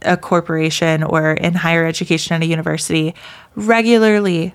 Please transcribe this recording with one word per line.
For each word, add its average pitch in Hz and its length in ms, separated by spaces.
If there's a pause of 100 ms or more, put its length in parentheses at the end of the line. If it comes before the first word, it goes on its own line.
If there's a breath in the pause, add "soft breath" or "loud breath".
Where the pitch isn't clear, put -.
a 175 140
corporation 160 880
or 156 300
in 170 200
higher 170 320
education 165 500
at 160 60
a 165 60
university, 160 640 (420 loud breath)
regularly 214 1000